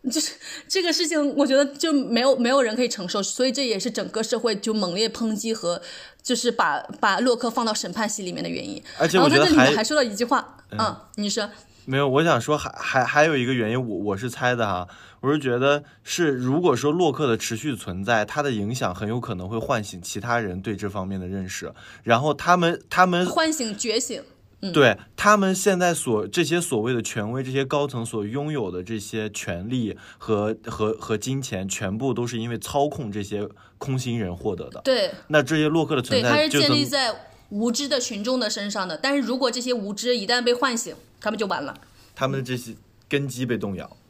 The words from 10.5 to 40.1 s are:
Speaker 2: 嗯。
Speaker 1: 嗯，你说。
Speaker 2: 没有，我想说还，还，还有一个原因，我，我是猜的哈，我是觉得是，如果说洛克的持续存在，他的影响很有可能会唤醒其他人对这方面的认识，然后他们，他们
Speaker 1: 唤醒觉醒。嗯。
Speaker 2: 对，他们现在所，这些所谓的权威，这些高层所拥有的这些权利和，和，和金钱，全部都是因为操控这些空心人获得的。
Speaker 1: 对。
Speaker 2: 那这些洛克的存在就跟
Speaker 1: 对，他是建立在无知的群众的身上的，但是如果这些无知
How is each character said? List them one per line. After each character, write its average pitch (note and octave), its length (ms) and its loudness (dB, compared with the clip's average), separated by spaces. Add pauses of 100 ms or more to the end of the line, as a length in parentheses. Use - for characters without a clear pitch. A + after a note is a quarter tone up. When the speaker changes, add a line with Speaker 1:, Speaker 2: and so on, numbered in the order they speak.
Speaker 2:
嗯。 G#3+ 80 -8
Speaker 1:
嗯， G#3+ 180 -2 (180)
你 G#3 140 -4
说。 G#3 200 -2 (380)
Speaker 2:
没 C3+ 100 0
有， C#3 120 4
我 C#3 140 4
想 C#3+ 180 4
说 D3 160 0
还， - 140 -6
还， - 320 0
还 D3 220 6
有 D#3+ 120 2
一 B2 80 2
个 C3 80 2
原 A2+ 160 0
因， A#2+ 80 0
我， A2+ 200 -2
我 G2 200 0
是 B2 100 -6
猜 B2 280 0
的 A#2 100 0
哈， F2+ 220 -2 (340)
我 C3+ 100 0
是 D3+ 60 2
觉 B2+ 220 0
得 C#3+ 240 2 (200)
是， E3+ 260 0
如 C3 300 0
果 E3+ 160 4
说 C3+ 160 2
洛 E3 200 4
克 D3 160 0
的 A2+ 100 2
持 - 180 -6
续 C3+ 200 -4
存 F#2+ 280 -8
在， A2 220 2
他 D3 160 -4
的 C#3+ 100 0
影 G#2+ 220 -2
响 A#2+ 220 -4
很 G#2 120 -6
有 A#2+ 120 -2
可 A2+ 160 -6
能 F2+ 120 -8
会 A2 120 -8
唤 A#2 240 -2
醒 F#2 180 -14
其 - 180 -10
他 A#2+ 200 0
人 G2 200 -4
对 G#2 160 -4
这 G2 140 -6
方 F#2+ 180 -6
面 F#2+ 120 -6
的 F2+ 80 -8
认 F#2+ 200 -6
识， D#2 240 -10 (300)
然 A#2 180 4
后 D3 140 2
他 F3 240 4
们， E3+ 320 2
他 F3+ 160 6
们 F3 220 2
Speaker 1:
唤 D#4+ 260 2
醒 A3 240 -6
觉 A3+ 220 -2
醒。 A#3 240 -6 (380)
嗯。 F#3 120 -4
Speaker 2:
对， C3 240 6 (180)
他 G#3 220 6
们 F#3+ 160 2
现 F#3 260 2
在 F3 140 4
所， A2+ 320 0
这 E3 180 0
些 D#3+ 160 2
所 B2+ 220 -2
谓 A#2+ 100 0
的 A#2 120 0
权 G#2+ 280 -4
威， C3 120 -4
这 C3 80 -8
些 C#3 120 0
高 C#3+ 240 -2
层 A#2+ 160 -6
所 A2+ 220 -4
拥 C#3+ 260 -4
有 A2+ 200 -4
的 F2+ 100 -6
这 G#2+ 180 -6
些 G#2+ 300 -6
权 F#2+ 400 -8
利 A#2 260 -2 (220)
和， G#2+ 480 0
和， A2 280 -2
和 A2 220 -4
金 C3 240 -4
钱， G2 300 -6
全 G2 260 -4
部 B2+ 160 0
都 A#2+ 140 0
是 A#2 140 -4
因 A#2 100 -4
为 A#2 80 -4
操 C#3+ 300 0
控 B2 240 -6
这 G2+ 120 -6
些 G#2 240 -6 (300)
空 C3 220 -4
心 A#2+ 180 -4
人 F#2 180 -2
获 F#2+ 200 -2
得 D#2 160 -10
的。 - 120 -14
Speaker 1:
对。 A3 280 2 (160)
Speaker 2:
那 D3+ 160 4
这 D#3 120 0
些 D3+ 120 2
洛 D#3+ 180 2
克 D#3 100 0
的 B2 60 2
存 B3+ 220 0
在 B3 60 4
就 C#4 40 4
跟 D4+ 160 4
Speaker 1:
对， - 120 4
他 D4 40 4
是 - 20 2
建 C#4+ 80 4
立 D4 80 2
在 C4 300 0 (360)
无 A3 220 -2
知 C#4 160 -4
的 C4+ 120 0
群 G#3 240 -6
众 B3+ 160 0
的 A3 100 -2
身 G3+ 220 -6
上 G3+ 160 -4
的， D#3 100 -8
但 C4+ 180 0
是 C#4+ 60 2
如 A#3 160 -2
果 B3 140 2
这 A#3+ 100 -6
些 B3 100 -4
无 G#3 220 -4
知 A#3+ 240 0